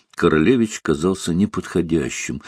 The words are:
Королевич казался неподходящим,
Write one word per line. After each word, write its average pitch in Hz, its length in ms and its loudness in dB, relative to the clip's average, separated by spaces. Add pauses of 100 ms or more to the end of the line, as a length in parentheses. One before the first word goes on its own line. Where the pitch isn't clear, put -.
(140)
Королевич 98 680 2
казался 85 520 -2
неподходящим, 85 1160 -2